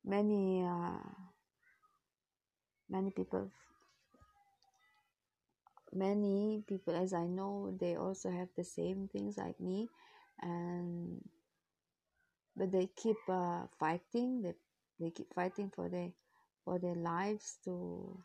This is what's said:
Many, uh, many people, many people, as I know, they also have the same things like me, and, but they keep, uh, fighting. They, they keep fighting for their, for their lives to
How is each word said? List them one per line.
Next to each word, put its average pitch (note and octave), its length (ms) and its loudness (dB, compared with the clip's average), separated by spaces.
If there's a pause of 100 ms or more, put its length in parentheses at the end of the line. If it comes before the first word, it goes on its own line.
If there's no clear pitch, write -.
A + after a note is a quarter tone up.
Many, G3 600 4
uh, F3 400 0 (1800)
many F#3+ 220 2
people, F#3+ 400 -2 (2500)
many G#3 720 2
people, F#3+ 280 -2
as F#3 180 2
I E3+ 140 2
know, F#3+ 520 -2
they F3 180 2
also F#3+ 340 -2
have F3+ 260 -2
the F3+ 80 -2
same F#3+ 480 -2
things G3+ 240 -2
like - 240 -4
me, F#3+ 280 0 (520)
and, F3 800 -4 (1400)
but F#3+ 160 2
they F#3 240 6
keep, A3 200 4 (120)
uh, F3+ 340 2 (160)
fighting. A#3 640 0
They, F3 120 -2 (460)
they E3 100 0
keep - 240 -12
fighting F#3 400 -2
for F3 140 -4
their, F3 220 -2 (540)
for F#3 140 0
their F3 160 0
lives E3+ 680 0
to F3+ 600 -6